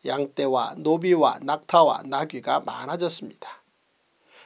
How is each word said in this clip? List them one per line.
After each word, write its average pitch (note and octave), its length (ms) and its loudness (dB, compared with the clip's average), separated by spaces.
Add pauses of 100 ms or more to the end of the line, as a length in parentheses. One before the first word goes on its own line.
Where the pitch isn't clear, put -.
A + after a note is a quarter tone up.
양떼와 C3+ 720 -2
노비와 D#3+ 640 2
낙타와 D3+ 640 4
나귀가 C#3 540 -4
많아졌습니다. - 1000 -8 (840)